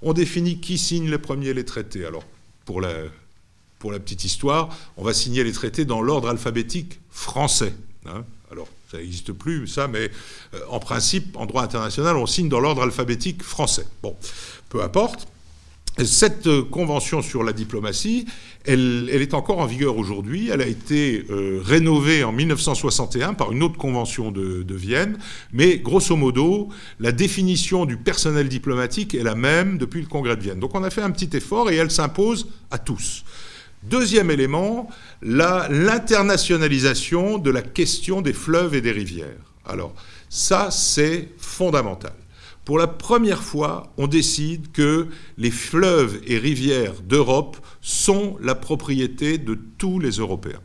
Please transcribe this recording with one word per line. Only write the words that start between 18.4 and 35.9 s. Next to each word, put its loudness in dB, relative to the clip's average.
elle, 2
elle 4
est -2
encore -2
en 2
vigueur 0
aujourd'hui. -4
Elle 0
a 0
été, 0
euh, -2
rénovée 4
en 0
mille 0
neuf 0
cent 2
soixante 0
et 0
un -2
par -2
une 0
autre 0
convention -4
de, -4
de -6
Vienne. 0
Mais 6
grosso 4
modo, 2
la 2
définition 2
du -2
personnel 2
diplomatique -2
est -2
la 0
même 2
depuis -4
le -8
Congrès 0
de -6
Vienne. -4
Donc -6
on 0
a 0
fait -4
un 0
petit -2
effort 0
et 4
elle 2
s'impose 0
à -4
tous. -4
Deuxième 4
élément, 2
la, 2
l'internationalisation 2